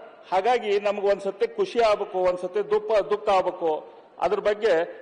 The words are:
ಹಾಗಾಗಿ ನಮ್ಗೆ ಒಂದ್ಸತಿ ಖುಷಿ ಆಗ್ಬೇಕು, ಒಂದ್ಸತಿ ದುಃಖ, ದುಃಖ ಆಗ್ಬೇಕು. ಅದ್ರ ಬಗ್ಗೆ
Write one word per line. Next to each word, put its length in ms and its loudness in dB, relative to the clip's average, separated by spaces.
ಹಾಗಾಗಿ 480 2
ನಮ್ಗೆ 300 0
ಒಂದ್ಸತಿ 380 -2
ಖುಷಿ 320 -2
ಆಗ್ಬೇಕು, 380 2
ಒಂದ್ಸತಿ 520 0
ದುಃಖ, 320 2
ದುಃಖ 260 -2
ಆಗ್ಬೇಕು. 640 0
ಅದ್ರ 200 0
ಬಗ್ಗೆ 320 2